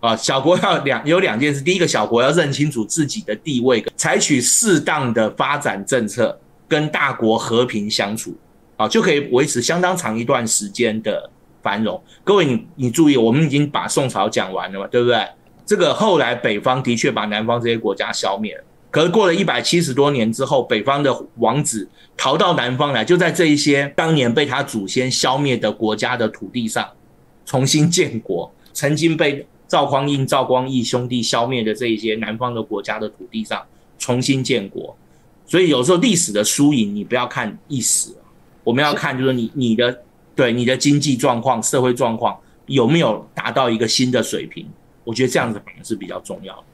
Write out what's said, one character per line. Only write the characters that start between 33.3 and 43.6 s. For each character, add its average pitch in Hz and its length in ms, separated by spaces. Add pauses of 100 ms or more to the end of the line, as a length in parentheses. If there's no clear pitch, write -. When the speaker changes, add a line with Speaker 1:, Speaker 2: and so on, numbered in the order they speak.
Speaker 1:
上 107 180 (380)
重 123 200
新 131 240
建 113 240
国。 - 300 (480)
所 175 160
以 180 80
有 127 140
时 147 80
候 175 80
历 214 160
史 - 160
的 104 120
输 143 300
赢， 104 220
你 104 80
不 90 100
要 123 140
看 113 280 (120)
一 135 120
时， - 300 (540)
我 120 100
们 139 100
要 147 120
看 139 200
就 127 80
是 131 100
你， 117 120
Speaker 2:
是。 113 80
Speaker 1:
你 123 220
的， 120 240 (360)
对， 123 160
你 120 140
的 127 100
经 143 240
济 139 160
状 120 240
况、 113 220
社 - 200
会 127 120
状 120 240
况 113 180 (300)
有 127 220
没 156 100
有 117 260 (120)
达 113 160
到 127 180